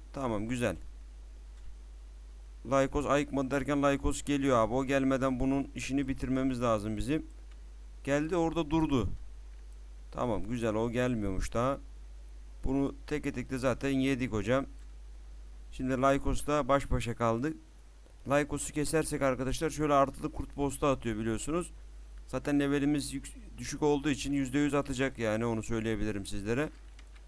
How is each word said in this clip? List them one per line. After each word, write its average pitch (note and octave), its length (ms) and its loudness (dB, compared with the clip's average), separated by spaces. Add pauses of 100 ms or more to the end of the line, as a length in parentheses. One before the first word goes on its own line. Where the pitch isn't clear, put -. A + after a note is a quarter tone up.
(120)
Tamam, A2+ 360 -2
güzel. A#2+ 280 0 (1900)
Lykos C3+ 400 4
ayıkmadı C#3 440 2
derken C#3 320 2
Lykos C#3 400 2
geliyor C#3 340 4
abi. A2+ 180 4
O C3+ 100 2
gelmeden C3 560 2
bunun C3+ 340 2
işini C3 340 -2
bitirmemiz C3 540 0
lazım A2 340 2
bizim. C3+ 300 0 (800)
Geldi, D3+ 320 2
orada E3 340 2
durdu. C#3+ 380 4 (1040)
Tamam, A2+ 320 0
güzel, A2+ 300 -2
o A#2 160 2
gelmiyormuş A2+ 640 0
daha. B2+ 240 0 (840)
Bunu C3+ 300 2 (120)
teke C#3+ 260 -2
tek A#2 180 -4
de C3 80 -2
zaten B2+ 320 2
yedik C3 420 2
hocam. A2 340 2 (1080)
Şimdi C3 200 -2
Lykos'la C#3 760 4
baş C#3 220 4
başa A2 240 2
kaldık. A#2 420 2 (720)
Lykos'u D3 440 2
kesersek D3+ 500 0
arkadaşlar C3+ 480 0
şöyle D3 240 2
artılı C#3 380 4
kurt - 220 -8
posta C#3 340 0
atıyor A#2 280 2
biliyorsunuz. A2+ 540 -2 (560)
Zaten C#3+ 340 0
levelimiz C#3 540 2
yük-, - 440 -12
düşük C#3 240 -6
olduğu D3 280 4
için C#3 220 0
yüzde C3+ 260 2
yüz D3 160 4
atacak C3+ 440 0
yani, A2 280 2
onu A2+ 160 0
söyleyebilirim G#2+ 640 0
sizlere. A2+ 420 0 (600)